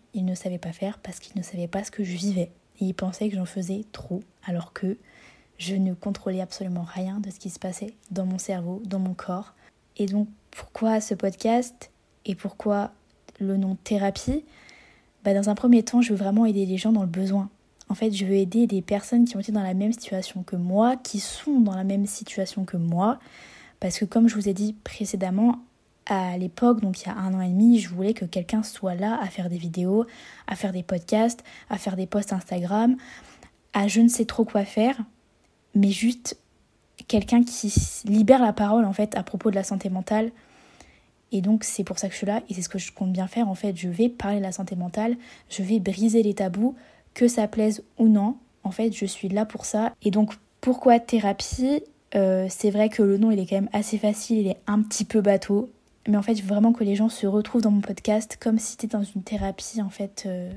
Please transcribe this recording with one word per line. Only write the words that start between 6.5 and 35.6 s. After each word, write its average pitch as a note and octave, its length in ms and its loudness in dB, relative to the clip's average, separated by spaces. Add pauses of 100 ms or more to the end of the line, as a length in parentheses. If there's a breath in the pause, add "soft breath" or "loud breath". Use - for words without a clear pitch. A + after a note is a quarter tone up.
rien F#3 360 -8
de G3+ 120 -8
ce - 80 -18
qui F#3+ 100 -12
se - 80 -16
passait G3+ 380 -10 (160)
dans F#3 160 -4
mon F#3 100 -4
cerveau, F3+ 480 -6
dans G3 140 -4
mon F#3 160 -2
corps. F#3 400 -10 (420 soft breath)
Et G#3 80 0
donc, G#3 220 0 (240)
pourquoi - 500 -2
ce G#3+ 140 -4
podcast A3+ 720 -2 (360)
et G3 100 -4
pourquoi G3+ 560 -2 (480)
le G3 180 -2
nom F#3+ 260 0
Thérapie ? G#3 640 -2 (800 loud breath)
Bah, G3 100 2
dans G3+ 160 2
un G#3 60 2
premier A#3+ 260 6
temps, A#3+ 220 0
je A#3 100 0
veux - 20 0
vraiment G3+ 300 2
aider G3 220 2
les F#3 100 -2
gens G#3+ 140 0
dans G#3+ 100 4
le F#3 60 -2
besoin. F#3+ 420 -2 (400)
En G3 60 -2
fait, A3 160 -2
je G3 120 -4
veux F#3+ 120 0
aider G3 320 2
des F#3+ 160 -2
personnes A#3 420 2
qui A#3+ 100 -4
ont G3 40 -4
été G3+ 120 -6
dans G#3 120 0
la F#3 100 -2
même G3+ 200 0
situation F#3 500 -8
que - 120 -8
moi, G3 400 2
qui B3+ 240 -8
sont - 400 -2
dans G#3 160 6
la F#3+ 80 -4
même G3 220 0
situation G3 580 -6
que F3+ 140 -6
moi. F3 400 0 (640 loud breath)
Parce F#3 180 -6
que G#3+ 80 -2
comme A#3 220 4
je G#3+ 80 4
vous G3+ 140 -2
ai G3 40 0
dit G#3 200 -2 (100)
précédemment, G3+ 800 -2 (420)
à F#3 320 -2
l'époque, G#3+ 440 2
donc F#3 200 -4
il - 60 -10
y - 20 -8
a G#3 80 -8
un F#3+ 160 -2
an F#3 80 -2
et F3+ 80 -2
demi, A3 300 6
je F#3 100 -8
voulais F#3+ 240 -2
que G3 120 -6
quelqu'un F3+ 360 -4
soit F#3+ 320 -6
là G3+ 260 -2
à A#3 60 -6
faire F3+ 240 -6
des F3 80 -6
vidéos, F3+ 480 0 (400 loud breath)
à G3+ 100 -6
faire F#3+ 160 -4
des F3+ 120 -6
podcasts, A3 600 0 (280 loud breath)
à F#3+ 80 -4
faire F#3+ 160 -4
des F#3 100 -4
posts G3+ 260 -2
Instagram, F#3+ 640 0 (800 loud breath)
à G3+ 140 2
je G#3 140 4
ne A#3 60 10
sais A#3 180 4
trop A#3 200 0
quoi G3+ 200 0
faire, A#3 340 2 (760)